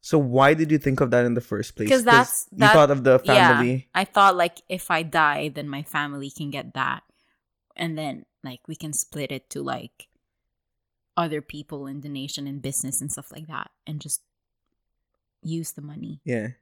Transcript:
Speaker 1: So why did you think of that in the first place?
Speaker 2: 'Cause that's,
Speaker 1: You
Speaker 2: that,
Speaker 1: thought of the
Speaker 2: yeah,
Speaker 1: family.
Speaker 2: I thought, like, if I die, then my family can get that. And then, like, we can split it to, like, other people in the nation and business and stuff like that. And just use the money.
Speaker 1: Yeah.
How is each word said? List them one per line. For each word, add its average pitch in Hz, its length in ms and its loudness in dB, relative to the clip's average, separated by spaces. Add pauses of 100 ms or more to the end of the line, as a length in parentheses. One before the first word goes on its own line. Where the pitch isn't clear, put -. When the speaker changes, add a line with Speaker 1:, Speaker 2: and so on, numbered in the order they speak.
Speaker 1:
So - 180 0
why 135 360 4
did 156 160 -2
you 156 80 2
think 135 220 -2
of 135 100 0
that 123 140 4
in 120 100 0
the 117 60 -2
first - 360 -8
place? 107 120 -4
Speaker 2:
'Cause 254 160 4
that's, 240 480 4
Speaker 1:
You 196 60 -18
Speaker 2:
that, 214 160 6
Speaker 1:
thought 147 160 8
of 139 140 0
the 131 200 8
Speaker 2:
yeah, 151 340 6
Speaker 1:
family. 131 360 -2
Speaker 2:
I 185 100 0
thought, 190 320 4
like, 175 320 -2
if 180 220 -8
I 165 120 0
die, 151 460 0
then 147 200 -10
my 139 140 -8
family 143 480 -8
can 143 200 -10
get 131 240 -10
that. 131 280 -4 (720)
And 165 200 -6
then, 151 280 -10 (200)
like, 127 240 -14
we 160 80 -10
can 151 160 -10
split - 400 -6
it 135 180 -12
to, 143 120 -10
like, 127 460 -10 (1080)
other 156 240 -4
people 143 460 -14
in 139 160 -12
the 143 80 -14
nation 139 360 -10
and 139 140 -10
business 135 400 -6
and - 120 -10
stuff - 200 -16
like 156 160 -16
that. - 220 -10 (160)
And 151 140 -10
just - 200 -8 (1200)
use 165 300 -8
the - 100 -16
money. 147 420 -14
Speaker 1:
Yeah. 117 240 -4 (140)